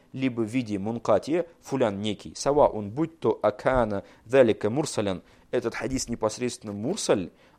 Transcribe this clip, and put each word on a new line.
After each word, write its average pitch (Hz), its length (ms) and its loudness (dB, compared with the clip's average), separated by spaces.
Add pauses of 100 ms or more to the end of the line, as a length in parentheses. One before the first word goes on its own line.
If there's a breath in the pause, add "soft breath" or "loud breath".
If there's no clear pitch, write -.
(140 soft breath)
либо 127 280 -2
в 113 40 2
виде 107 320 -2
мункати, 117 680 0 (160 soft breath)
фулян 113 380 0
некий. 101 360 -6
«Сава 143 320 4
он, 104 240 -2
будь 160 280 -4
то - 220 2
акана 107 640 0 (220 soft breath)
далика 110 440 4
мурсалян», 110 540 -2 (260 soft breath)
этот 117 260 -2
хадис 120 320 -4
непосредственно 113 640 -4
мурсаль, 107 600 -2 (280 soft breath)